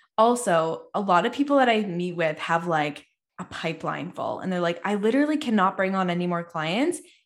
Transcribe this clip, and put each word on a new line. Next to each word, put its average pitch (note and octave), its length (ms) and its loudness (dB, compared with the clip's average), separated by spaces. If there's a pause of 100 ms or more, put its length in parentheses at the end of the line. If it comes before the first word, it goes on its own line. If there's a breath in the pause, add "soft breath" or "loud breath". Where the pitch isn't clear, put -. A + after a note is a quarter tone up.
(180 loud breath)
Also, F#3+ 760 2
a G3 60 -2
lot F#3+ 260 4
of A#3+ 60 -2
people C#4+ 260 0
that B3+ 120 4
I A3 120 2
meet F3 360 -4
with D#3+ 220 0
have, E3+ 280 -2
like, D3+ 380 -2 (340)
a F3+ 60 -10
pipeline D#3+ 680 -6
full - 280 -6
and F#3+ 120 -4
they're F3+ 80 -2
like, E3+ 240 0
"I G3+ 120 -2
literally C4+ 420 2
cannot G3+ 400 2
bring F#3+ 180 0
on F#3+ 140 0
any F3 180 0
more E3+ 160 -2
clients F3 560 -2 (260 soft breath)